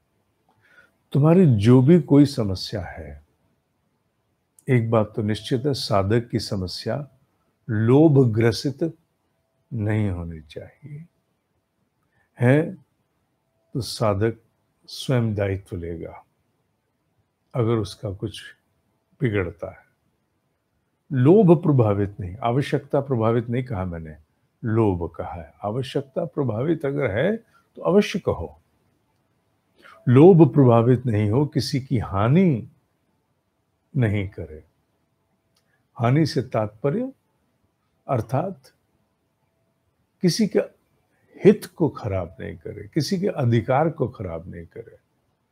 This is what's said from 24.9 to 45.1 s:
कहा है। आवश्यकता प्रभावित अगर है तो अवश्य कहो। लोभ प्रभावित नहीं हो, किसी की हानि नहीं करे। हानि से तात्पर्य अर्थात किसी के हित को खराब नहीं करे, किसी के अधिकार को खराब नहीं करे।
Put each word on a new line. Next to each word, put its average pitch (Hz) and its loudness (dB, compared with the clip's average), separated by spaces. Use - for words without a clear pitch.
कहा 80 -10
है। 82 -16
आवश्यकता 131 -6
प्रभावित 143 -4
अगर 139 -4
है 165 -2
तो - -18
अवश्य 202 0
कहो। 80 -6
लोभ 156 8
प्रभावित 123 4
नहीं 107 0
हो, 135 0
किसी 139 -6
की 135 -4
हानि 120 0
नहीं 104 -2
करे। 78 -16
हानि 131 2
से 135 -4
तात्पर्य 143 -6
अर्थात 143 -6
किसी 190 0
के 208 -2
हित 214 6
को - -4
खराब 92 -8
नहीं 92 -12
करे, 101 -16
किसी 165 -4
के 196 -2
अधिकार 131 0
को 143 -4
खराब 85 -10
नहीं 90 -16
करे। - -20